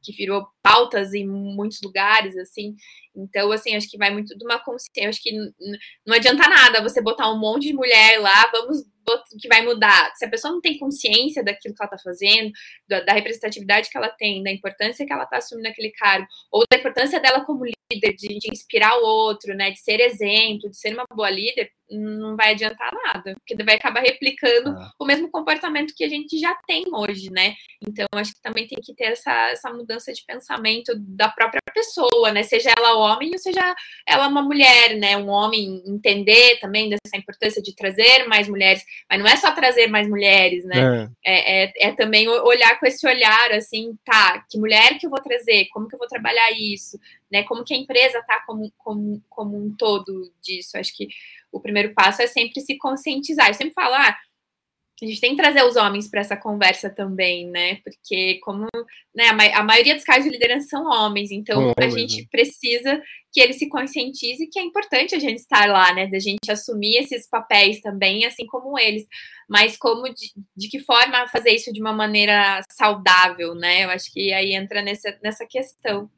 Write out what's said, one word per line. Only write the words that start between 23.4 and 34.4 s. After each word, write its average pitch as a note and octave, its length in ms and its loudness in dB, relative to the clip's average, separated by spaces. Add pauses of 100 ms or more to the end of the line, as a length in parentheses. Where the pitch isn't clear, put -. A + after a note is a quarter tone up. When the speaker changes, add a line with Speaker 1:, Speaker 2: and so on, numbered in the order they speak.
Speaker 1:
vai G#3+ 120 4
acabar A3+ 260 -4
replicando C4 680 0
Speaker 2:
É. F#3 180 -14 (100)
Speaker 1:
o C#4+ 60 -8
mesmo D4+ 240 0
comportamento D#4 680 -4
que - 80 -4
a D4 60 -2
gente D4+ 300 -8
já E4+ 160 -2 (100)
tem E4+ 260 -4
hoje, G3+ 380 -6
né? F#3 240 0 (340)
Então, G#3 260 -6
acho G#3 200 -6
que - 80 -20
também A3+ 260 -8
tem C4 140 -12
que A3+ 140 -20
ter A3+ 160 -4
essa, A#3 400 -2
essa A#3+ 200 -8
mudança A#3+ 400 -12
de A#3 140 -14
pensamento A3+ 720 -6
da G3+ 320 -2
própria A#3 320 -2 (100)
pessoa, A#3+ 600 2
né? G#3 100 -2
Seja A#3 340 2
ela A#3 200 4
homem A3+ 380 0
ou F#4 40 -6
seja F4+ 380 -2 (320)
ela C#4 200 2
uma C#4+ 140 0